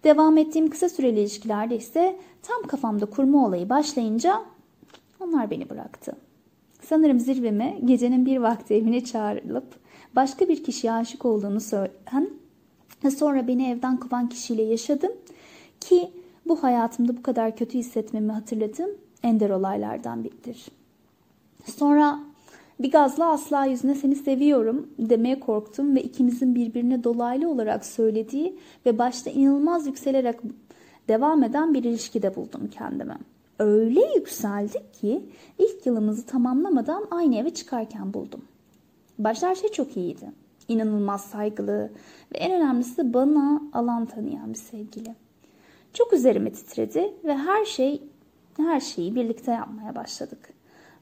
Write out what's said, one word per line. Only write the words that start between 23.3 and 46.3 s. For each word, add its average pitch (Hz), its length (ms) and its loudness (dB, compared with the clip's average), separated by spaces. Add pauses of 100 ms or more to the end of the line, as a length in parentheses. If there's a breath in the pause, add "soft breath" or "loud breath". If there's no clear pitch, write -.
asla 285 340 0
yüzüne 262 300 0
"Seni 277 200 0
seviyorum." 269 720 2 (100)
demeye 240 400 2
korktum 262 560 -2
ve 262 80 2
ikimizin 247 520 0
birbirine 240 480 0
dolaylı 240 460 0
olarak 220 360 -2
söylediği 226 720 -2 (260 loud breath)
ve 233 120 4
başta 247 320 -2
inanılmaz 285 580 4
yükselerek 262 520 0 (680 soft breath)
devam 269 360 4
eden 294 300 2
bir 247 100 2
ilişkide 226 520 -2
buldum - 360 -10
kendimi. - 460 -10 (420)
Öyle 226 560 4
yükseldik - 800 -4
ki 233 320 -2 (340 loud breath)
ilk - 260 0
yılımızı 220 400 0
tamamlamadan 294 840 0
aynı 330 240 2
eve 254 140 -2
çıkarken 220 640 -8
buldum. - 280 -10 (800)
Başta 226 280 -2
her 370 80 2
şey 415 160 -2
çok - 260 -4
iyiydi. - 340 -8 (360)
İnanılmaz 208 540 0
saygılı 208 680 -4 (420 loud breath)
ve - 40 -8
en 359 140 -2
önemlisi 262 460 0
de 254 160 0
bana 285 480 4 (120)
alan 240 320 -2
tanıyan 220 440 -10
bir 226 80 -10
sevgili. 226 580 -14 (800 soft breath)
Çok 466 200 2
üzerime 240 380 4